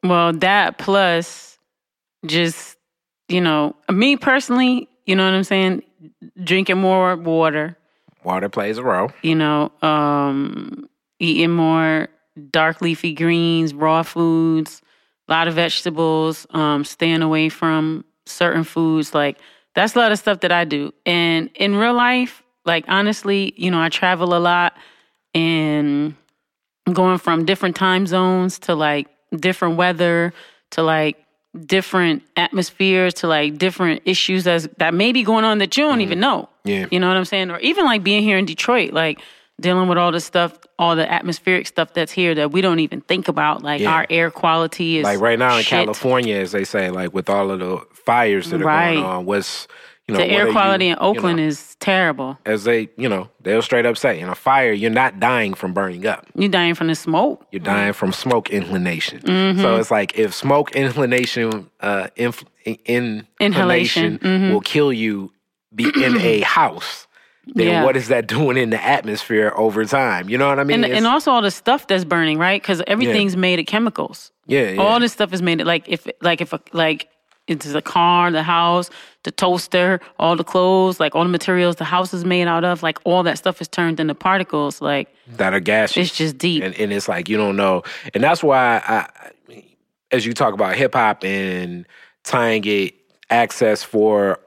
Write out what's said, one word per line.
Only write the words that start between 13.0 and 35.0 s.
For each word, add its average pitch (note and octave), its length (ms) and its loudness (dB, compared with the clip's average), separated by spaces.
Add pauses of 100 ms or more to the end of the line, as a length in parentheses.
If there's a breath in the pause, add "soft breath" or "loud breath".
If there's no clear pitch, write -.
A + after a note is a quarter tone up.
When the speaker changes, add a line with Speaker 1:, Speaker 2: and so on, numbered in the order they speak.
Speaker 1:
greens, E3 600 0
raw D#3 300 0
foods, E3 760 0 (460)
a - 40 -2
lot E3 160 2
of E3 80 -4
vegetables, D#3+ 960 -2
um, D3 320 0
staying E3 380 -2
away D#3 280 0
from D#3+ 560 -2 (200)
certain E3+ 380 0
foods. D#3+ 500 -2
Like, D3 240 0 (380 soft breath)
that's G#3 200 0
a A#3+ 40 4
lot A3+ 120 4
of G#3+ 80 0
stuff G3 220 -2
that F3 100 2
I E3+ 140 2
do. C#3+ 280 -4 (120)
And E3+ 500 0
in G3+ 200 0
real A3+ 180 2
life, B3 500 0 (220)
like, E3+ 220 0
honestly, G3+ 680 0
you F3+ 160 -2
know, E3+ 100 2
I E3 80 0
travel F3+ 460 0
a E3+ 40 4
lot F3 360 2 (580 soft breath)
and D3+ 840 0 (760)
going F#3 260 2
from E3 280 -2
different F3+ 300 -2
time F#3+ 320 0
zones F#3 520 0
to, F3 160 -2
like, D3 320 0 (280)
different E3+ 420 0
weather E3+ 560 2 (380 loud breath)
to, E3 120 -2
like, D#3 400 0 (420)
different F3+ 580 0 (120)
atmospheres F#3 800 0
to, - 120 -4
like, D3+ 300 0
different F3+ 480 0
issues F#3 380 0
that's, E3+ 240 0 (100)
that E3 160 0
may G#3 180 2